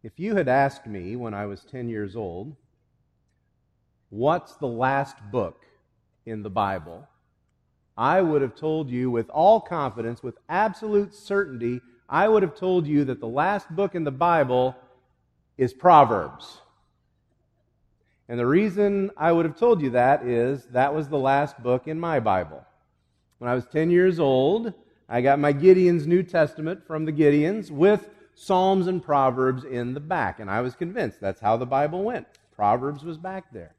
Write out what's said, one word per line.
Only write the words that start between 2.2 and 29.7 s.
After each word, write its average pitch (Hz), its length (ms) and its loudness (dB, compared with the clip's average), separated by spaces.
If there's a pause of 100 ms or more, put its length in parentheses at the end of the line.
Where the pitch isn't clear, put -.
"What's 139 440 -4
the 143 140 -10
last 131 500 -4 (140)
book 101 340 -6 (640)
in 110 160 -10
the - 80 -10
Bible?" 87 560 -6 (880)
I 151 240 2
would 151 220 2
have 127 100 -6
told 156 380 -4
you 127 180 -2
with 117 220 -2
all 196 280 4
confidence, 120 600 -6
with 120 160 -12 (100)
absolute 202 680 -2
certainty, 127 680 -6 (260)
I 190 200 0
would 214 160 4
have 165 100 -4
told 185 320 0
you 147 200 2
that 127 140 -6
the 117 80 -10
last 156 480 -4
book 190 200 -2
in 165 80 -4
the 143 80 -4
Bible 131 640 2 (800)
is 127 160 0
Proverbs. 120 880 4 (1700)
And 120 100 -6
the 120 60 0
reason 196 720 2
I 160 140 2
would 170 140 2
have 151 120 -6
told 233 240 4
you 135 80 -2
that 123 340 2
is 123 420 -2
that 131 280 0
was 151 160 -4
the 151 80 -2
last 135 460 0
book 123 240 0
in 160 120 -6
my 165 200 -2
Bible. 92 440 -2 (760)
When 120 100 -6
I 123 60 0
was 123 100 -6
ten 160 240 -2
years 175 300 4
old, 156 520 2 (380)
I 120 120 -2
got 139 180 4
my 147 120 2
Gideon's 175 540 4
New 175 160 2
Testament 160 640 -2
from 156 200 -6
the 160 60 -4
Gideons 156 600 2
with 196 400 2 (260)
Psalms 190 500 2
and 185 140 -4
Proverbs 131 640 0
in 123 300 -6